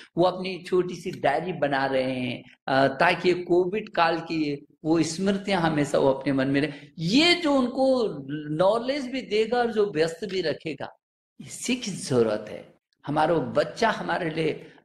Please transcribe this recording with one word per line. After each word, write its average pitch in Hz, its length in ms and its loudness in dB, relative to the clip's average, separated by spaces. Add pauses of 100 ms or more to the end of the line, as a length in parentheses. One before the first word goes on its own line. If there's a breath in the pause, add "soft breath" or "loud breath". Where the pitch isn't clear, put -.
(160 loud breath)
वो 165 80 4
अपनी 185 380 -2
छोटी 180 320 0
सी 175 160 -10
डायरी 156 420 0
बना 139 340 0
रहे 131 340 0
हैं, 123 220 -6 (260 loud breath)
अ, 135 180 4
ताकि 175 420 2
ये 175 60 6
कोविड 180 540 0
काल 170 320 2
की 151 460 -4 (180)
वो 160 180 4
स्मृतियां 190 600 0
हमेशा 151 360 2
वो 147 100 4
अपने 135 240 0
मन 135 160 2
में 139 120 2
रहे। 143 120 0 (260 loud breath)
ये 262 360 4
जो 320 200 2
उनको 254 540 2 (480)
knowledge 240 500 2
भी 247 160 -6
देगा 220 360 0
और 233 140 0
जो 202 240 0
व्यस्त 160 280 0
भी 190 160 -4
रखेगा, 147 480 -6 (520)
इसी 214 360 -6
की 233 140 -8
जरूरत 113 580 0
है। - 260 -16 (320)
हमारा 156 280 0
बच्चा 147 560 0
हमारे 175 400 -4
लिए, 156 360 -4 (180 loud breath)